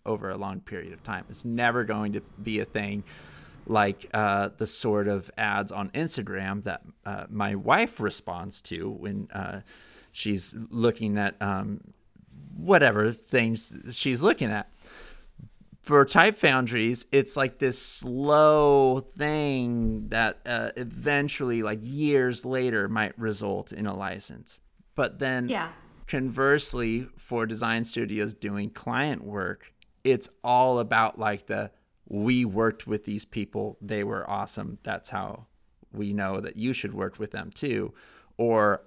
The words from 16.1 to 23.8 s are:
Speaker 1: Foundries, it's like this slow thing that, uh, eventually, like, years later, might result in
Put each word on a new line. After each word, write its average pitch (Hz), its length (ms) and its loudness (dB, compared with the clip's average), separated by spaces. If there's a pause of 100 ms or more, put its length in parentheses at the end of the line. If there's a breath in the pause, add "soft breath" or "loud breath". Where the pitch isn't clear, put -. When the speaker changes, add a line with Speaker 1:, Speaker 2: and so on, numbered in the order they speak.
Speaker 1:
Foundries, 123 720 2
it's 135 260 2
like 135 220 -2
this 127 200 0
slow 143 1200 6
thing 123 1080 -2
that, 110 380 0
uh, 113 280 -2
eventually, 127 880 -2
like, 107 200 -2
years 131 640 2
later, 123 420 0
might 110 320 -2
result 101 520 -4
in 104 140 -6